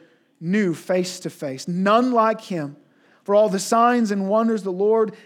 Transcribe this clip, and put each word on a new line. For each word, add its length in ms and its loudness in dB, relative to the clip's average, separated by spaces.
knew 360 0
face 460 -4
to 100 -10
face, 360 -10
none 460 2
like 300 0
him. 340 -6
For 140 0
all 120 6
the 120 -2
signs 500 2
and 180 -2
wonders 360 0
the 80 -4
Lord 420 0